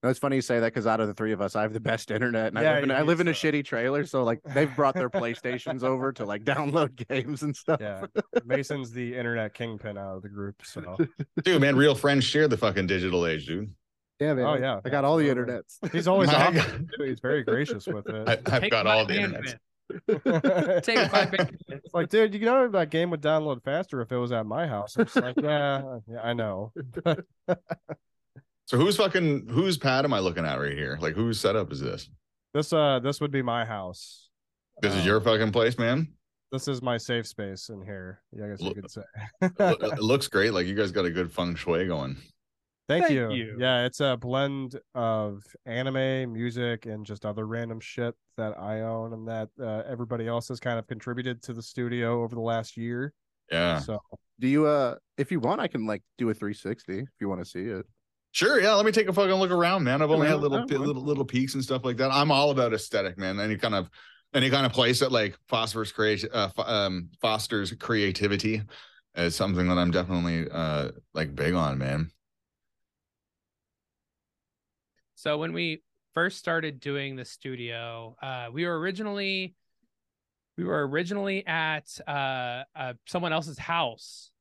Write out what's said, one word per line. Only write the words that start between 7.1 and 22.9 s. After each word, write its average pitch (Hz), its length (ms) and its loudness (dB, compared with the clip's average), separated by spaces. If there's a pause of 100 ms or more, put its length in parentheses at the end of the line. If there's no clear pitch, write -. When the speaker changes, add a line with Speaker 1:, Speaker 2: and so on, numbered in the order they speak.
Speaker 1:
and 147 120 -2
stuff. - 280 -2
Speaker 2:
Yeah, 101 240 -8 (400)
Mason's 131 460 -4
the 120 260 -6
internet 117 360 -2
kingpin 110 440 -8
out 98 180 -8
of 95 60 -12
the 101 80 -14
group, 101 340 -10
so. 95 320 -12 (480)
Speaker 3:
Dude, 175 160 4
man, 139 160 6
real 139 200 6
friends 139 280 4
share 151 240 4
the 123 80 2
fucking 98 320 0
digital 90 380 2
age, 78 220 -2
dude. 98 260 -6 (480)
Speaker 1:
Yeah, 151 140 2
man. 127 100 2
Speaker 2:
Oh, 147 100 2
yeah, 127 300 0
Speaker 1:
I - 40 -4
got 143 140 2
all 151 140 4
the 147 120 4
Speaker 2:
absolutely. 123 260 0
Speaker 1:
internets. - 360 -8
Speaker 2:
He's 165 160 0
always 185 220 6
Speaker 3:
<laughs> 147 40 8
I 139 140 8
Speaker 2:
offering 175 80 2
Speaker 3:
got 160 120 4
Speaker 2:
to - 120 -6 (180)
do 147 60 -2
it. 135 60 -2
He's 120 100 -4
very 139 240 0
gracious 147 420 0
with 104 220 -6
it. 110 220 -4
Speaker 3:
I, 117 40 6 (220)
I've 123 60 4
Speaker 4:
Take 202 100 0
Speaker 3:
got 107 140 4
Speaker 4:
my 107 60 4
Speaker 3:
all 110 140 6
the 101 100 -2
Speaker 4:
bandwidth. 107 420 -2 (500)
Speaker 3:
internets. 185 720 2
Speaker 2:
<laughs> - 20 -10
Speaker 4:
Take 226 280 2
my 202 140 6
bandwidth. - 320 -2 (100)
Speaker 2:
It's - 260 -14
like, 170 160 0
"Dude, 214 260 4
you 208 60 -4
know 247 280 4
that 180 200 2
game 165 200 2